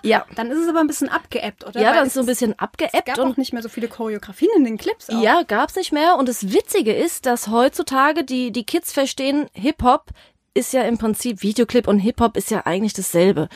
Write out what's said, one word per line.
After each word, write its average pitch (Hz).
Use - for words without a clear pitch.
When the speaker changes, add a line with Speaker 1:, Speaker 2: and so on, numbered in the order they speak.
Speaker 1:
Ja. 214
Speaker 2:
Dann 233
ist 302
es 330
aber 330
ein 311
bisschen 294
abgeebbt, -
oder? 233
Speaker 1:
Ja, 214
Speaker 2:
Weil 302
Speaker 1:
dann 285
ist 262
so 269
ein 254
Speaker 2:
es, -
Speaker 1:
bisschen 233
Speaker 2:
es -
Speaker 1:
abgeebbt -
Speaker 2:
gab 247
Speaker 1:
und 262
Speaker 2:
auch -
nicht 269
mehr 233
so 226
viele 233
Choreografien 220
in 285
den 226
Clips -
auch. 226
Speaker 1:
Ja, 262
gab's -
nicht 370
mehr. 320
Und 254
das 202
Witzige 285
ist, -
dass 240
heutzutage 269
die, 254
die 220
Kids -
verstehen, 277
Hip-Hop 247
ist -
ja 254
im 233
Prinzip 220
Videoclip 226
und 208
Hip-Hop 226
ist -
ja 208
eigentlich 202
dasselbe. 185